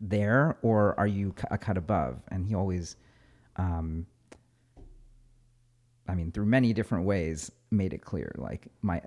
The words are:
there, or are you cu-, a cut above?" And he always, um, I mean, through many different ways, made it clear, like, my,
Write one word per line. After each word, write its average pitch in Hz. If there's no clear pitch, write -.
there, 107
or 107
are 101
you 98
cu-, -
a -
cut 95
above?" 78
And 92
he 107
always, 90
um, 82
I 92
mean, 85
through 104
many 120
different 98
ways, 82
made 98
it -
clear, -
like, -
my, 90